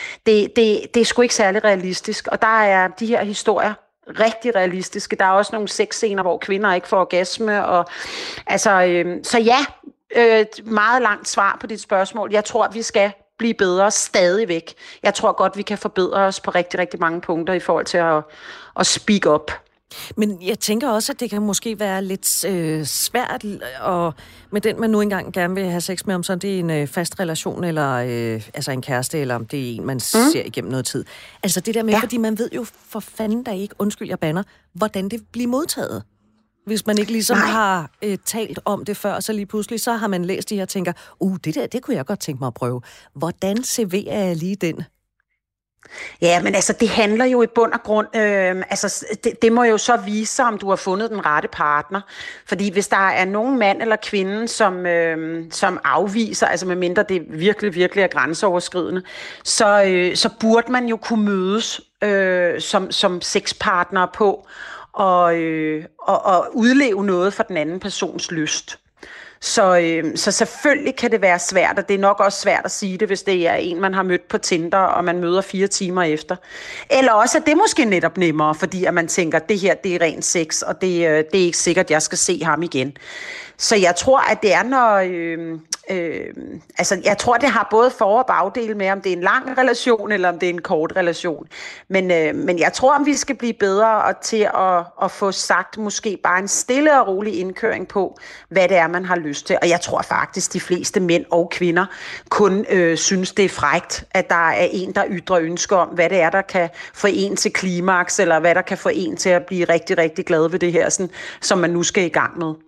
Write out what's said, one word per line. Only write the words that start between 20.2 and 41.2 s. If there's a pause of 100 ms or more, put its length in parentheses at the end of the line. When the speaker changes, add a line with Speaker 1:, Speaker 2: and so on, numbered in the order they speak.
Speaker 2:
jeg
tænker
også,
at
det
kan
måske
være
lidt,
øh,
svært
at,
og (380)
med
den,
man
nu
engang
gerne
vil
have
sex
med,
om
sådan
det
er
en,
øh,
fast
relation,
eller,
øh,
altså
en
kæreste,
eller
om
det (120)
er
en,
man
Speaker 1:
Mm.
Speaker 2:
ser
igennem
noget
tid. (380)
Altså
det
der
med,
Speaker 1:
Ja.
Speaker 2:
fordi
man
ved
jo (240)
for
fanden
da
ikke,
undskyld,
jeg
bander, (300)
hvordan
det (100)
bliver
modtaget. (600)
Hvis
man
ikke
ligesom
Speaker 1:
Nej.
Speaker 2:
har, (120)
øh,
talt
om
det
før,
så
lige
pludselig,
så
har
man
læst
det
her
og
tænker, (260)
"Uh,